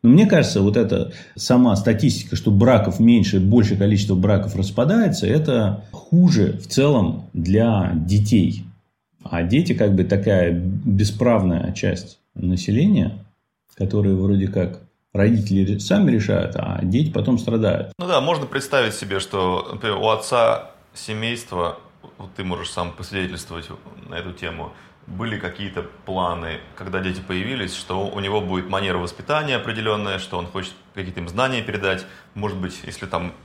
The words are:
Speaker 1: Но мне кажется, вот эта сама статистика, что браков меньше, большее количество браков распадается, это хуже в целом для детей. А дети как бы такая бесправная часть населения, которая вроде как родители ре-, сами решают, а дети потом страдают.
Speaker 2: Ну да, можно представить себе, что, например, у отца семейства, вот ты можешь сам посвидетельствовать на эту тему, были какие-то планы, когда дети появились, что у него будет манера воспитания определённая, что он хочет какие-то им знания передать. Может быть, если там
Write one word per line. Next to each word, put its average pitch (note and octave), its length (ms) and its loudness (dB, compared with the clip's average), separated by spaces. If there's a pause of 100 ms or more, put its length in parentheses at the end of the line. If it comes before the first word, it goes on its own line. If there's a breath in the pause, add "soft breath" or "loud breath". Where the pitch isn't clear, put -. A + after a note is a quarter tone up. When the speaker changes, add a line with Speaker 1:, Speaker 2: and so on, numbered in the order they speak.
Speaker 1:
Но A#2+ 80 6
мне G3 160 10
кажется, C#3 340 4
вот G2+ 160 4
эта - 360 0 (220 loud breath)
сама B2 420 4
статистика, A2+ 600 0
что - 140 0
браков G#2 500 4
меньше, G#2+ 400 6
большее G#2 380 4
количество G2+ 360 2
браков G2 400 2
распадается, D#3 720 0
это A#2 680 0
хуже C#3+ 680 4
в - 40 -16
целом B2 680 2
для F#2+ 640 2
детей. F#2+ 720 2 (640)
А E2+ 140 -2
дети A#2+ 320 2
как G#2 200 2
бы F#2 100 2
такая F#2+ 480 2
бесправная G2 1200 0
часть - 480 -6 (140)
населения, G#2 920 0 (500)
которая G2 400 0
вроде F#2+ 320 2
как F#2 360 -4 (300)
родители G2+ 520 2
ре-, G2+ 160 -2
сами F#3 320 2
решают, G#2 420 0
а - 300 -4
дети C3 260 0
потом A2+ 280 0
страдают. A2 600 -2
Speaker 2:
Ну F3+ 80 -6
да, E3+ 140 2
можно D3 260 -2
представить C3 480 -2
себе, G2 240 -6
что, F#2 540 -2
например, G#2 240 -4
у G#2 140 0
отца A2+ 600 0 (240)
семейства, G#2+ 840 -6 (400)
вот F#2+ 180 -18
ты G2 80 -10
можешь F2 260 -8
сам E2+ 220 -8
посвидетельствовать F2+ 760 -10 (420)
на E2+ 60 -16
эту F2 180 -10
тему, E2 400 -12 (360 loud breath)
были A2 300 -8
какие-то F#2 460 -10 (200)
планы, E2+ 540 -6 (180)
когда F#2+ 240 -8
дети F#2 260 -6
появились, G2 480 -8
что F#2+ 320 -6
у G2 140 -10
него G2+ 200 -2
будет F#2 280 -4
манера F#2+ 300 -2
воспитания C#3+ 580 -4
определённая, G#2+ 640 -4
что F#2 200 -8
он E2+ 80 -8
хочет F#2 260 -10 (220)
какие-то F#2 260 -10
им E2+ 80 -10
знания A#2+ 340 -2
передать. F#2+ 420 -4 (300 loud breath)
Может G2+ 240 -6
быть, F#2 160 -8 (100)
если - 220 -14
там F2 260 -6 (120)